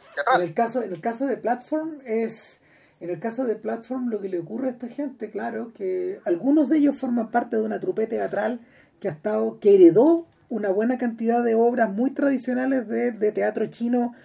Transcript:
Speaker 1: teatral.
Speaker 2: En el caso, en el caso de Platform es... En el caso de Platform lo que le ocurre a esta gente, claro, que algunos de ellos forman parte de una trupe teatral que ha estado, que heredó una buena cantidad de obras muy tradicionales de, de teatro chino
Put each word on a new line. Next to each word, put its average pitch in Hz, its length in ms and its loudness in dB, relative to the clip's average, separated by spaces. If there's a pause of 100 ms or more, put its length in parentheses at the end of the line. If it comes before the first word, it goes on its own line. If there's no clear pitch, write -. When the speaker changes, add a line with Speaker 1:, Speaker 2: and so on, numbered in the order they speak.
(140)
Speaker 1:
teatral. 240 260 2
Speaker 2:
En 175 80 -2
el 151 60 -12
caso, 233 280 -2
en 196 100 -8
el 170 80 -10
caso 233 260 -4
de 247 100 -2
Platform 294 680 -4
es... 226 560 -6 (400)
En 170 100 -8
el 170 100 -8
caso 226 240 -4
de 220 120 -2
Platform 233 520 -6
lo 208 120 -4
que 196 80 -6
le 185 100 -4
ocurre 226 300 -6
a 247 40 -4
esta 240 160 -12
gente, 240 420 -10
claro, 226 440 -8
que 185 500 -6
algunos 240 440 2
de 320 100 2
ellos 285 200 2
forman 240 320 -2
parte 240 260 -2
de 214 60 0
una 214 180 -4
trupe 185 260 -2
teatral 214 600 -4 (340)
que 202 80 -4
ha 165 40 -4
estado, 220 480 -4
que 202 140 8
heredó 214 520 8 (220)
una 208 220 -2
buena 226 280 0
cantidad 233 460 0
de 226 100 0
obras 226 360 2
muy 233 200 0
tradicionales 262 800 -2
de, 233 240 -2
de 208 200 0
teatro 208 340 -2
chino 240 480 -2 (100)